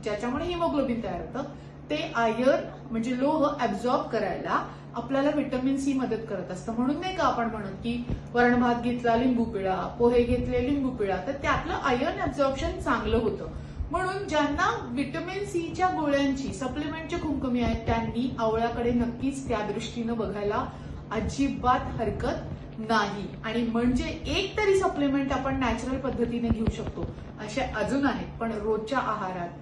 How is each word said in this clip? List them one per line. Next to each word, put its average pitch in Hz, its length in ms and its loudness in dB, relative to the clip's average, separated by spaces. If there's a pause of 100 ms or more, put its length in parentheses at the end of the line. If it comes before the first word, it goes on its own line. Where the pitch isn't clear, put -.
ज्याच्यामुळे 240 420 -2
हिमोग्लोबिन 294 580 0
तयार 180 180 -4
होतं, 240 220 -6 (460)
ते 311 260 -2
आयर्न 233 760 2
म्हणजे 233 280 -2
लोह 285 300 4 (100)
ॲब्झॉर्ब 247 420 0
करायला 190 680 -2 (280)
आपल्याला 269 340 2
व्हिटॅमिन 269 480 0
सी 277 160 0
मदत 220 360 0
करत 190 220 -4
असतं. 226 220 -6
म्हणून 269 280 0
नाही 370 140 -2
का 330 80 2
आपण 240 220 2
म्हणत 208 380 -4
की, 240 220 -2 (280)
वरण 240 260 6
भात 240 160 4
घेतला 233 400 2
लिंबू 240 280 4
पिळा, 190 320 0
पोहे 240 480 4
घेतले 247 400 2
लिंबू 269 260 2
पिळा, 202 280 0 (100)
तर 277 40 -2
त्यातलं 302 420 0
आयर्न 311 480 0
ॲब्झॉर्प्शन 285 580 0
चांगलं 226 380 2
होतं. 220 300 0 (440)
म्हणून 370 360 -2
ज्यांना 311 560 2
व्हिटॅमिन 330 600 -4
सी 330 300 -2
च्या 370 120 2
गोळ्यांची, 277 680 2
सप्लिमेंटची 294 600 -4
खूप 302 260 -2
कमी 240 200 0
आहे, 226 240 0
त्यांनी 226 540 0
आवळ्याकडे 233 520 2
नक्कीच 240 560 0
त्या 220 120 0
दृष्टीनं 226 580 -4
बघायला 202 480 -2 (460)
अजिबात 247 880 2
हरकत 233 420 -2 (340)
नाही. 202 500 0 (180)
आणि 226 180 -2
म्हणजे 247 640 2
एक 381 320 -2
तरी 392 220 6
सप्लिमेंट 277 520 2
आपण 269 280 0
नॅचरल 254 380 0
पद्धतीने 233 520 0
घेऊ 214 260 2
शकतो, - 260 -6 (440)
असे 262 160 -2
अजून 240 440 0
आहेत. 196 340 -2
पण 226 120 -2
रोजच्या 214 480 0
आहारात 185 500 -4 (120)